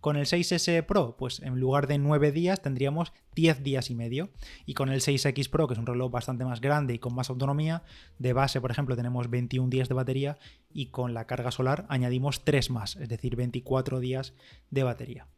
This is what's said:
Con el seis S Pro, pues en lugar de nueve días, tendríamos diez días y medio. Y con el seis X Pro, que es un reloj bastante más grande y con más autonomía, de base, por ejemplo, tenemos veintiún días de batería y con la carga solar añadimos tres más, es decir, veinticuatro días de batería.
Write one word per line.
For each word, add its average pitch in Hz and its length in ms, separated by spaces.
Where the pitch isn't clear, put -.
Con 147 160
el 143 100
seis 175 240
S 170 340
Pro, 165 340
pues 127 220
en 127 200
lugar 135 260
de 143 120
nueve 147 340
días, 175 300
tendríamos 139 500
diez 160 280
días 135 280
y 123 40
medio. 120 360
Y 139 80
con 131 160
el 135 140
seis 139 240
X 135 240
Pro, 156 180
que 127 60
es 107 40
un 113 80
reloj 123 240
bastante 123 360
más 117 160
grande 143 320
y 117 40
con 120 160
más 123 140
autonomía, 143 540
de 127 140
base, 139 280
por 123 100
ejemplo, 127 260
tenemos 123 320
veintiún 123 400
días 131 200
de 131 60
batería 131 440
y 135 140
con 123 260
la 113 140
carga 120 240
solar 131 400
añadimos 127 540
tres 143 260
más, 117 260
es 131 140
decir, 120 260
veinticuatro 127 640
días 131 320
de 135 140
batería. 123 420